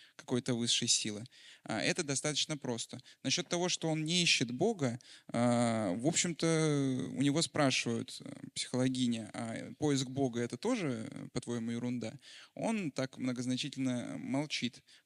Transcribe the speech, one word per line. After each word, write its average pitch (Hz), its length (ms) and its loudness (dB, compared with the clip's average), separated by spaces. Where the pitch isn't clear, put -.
какой-то 123 380 0
высшей 117 340 2
силы. 107 340 0
А, 107 140 -2
это 165 220 2
достаточно 143 540 -2
просто. 117 420 -6
Насчёт 135 260 0
того, 175 200 2
что 165 200 0
он 156 160 0
не 175 160 4
ищет 123 300 4
Бога, 139 480 0
а, 117 640 2
в 117 100 -2
общем-то, 156 1080 2
у - 80 -2
него 143 200 4
спрашивают, 123 800 0
э, - 320 -12
психологиня: 123 800 0
«А 113 460 -6
поиск 139 280 2
Бога — 127 340 0
это 120 160 -4
тоже, 160 520 -2
э, - 240 -10
по-твоему, 117 380 -4
ерунда?» 117 420 -2
Он 202 380 0
так - 260 -4
многозначительно 127 1000 -2
молчит 135 640 -4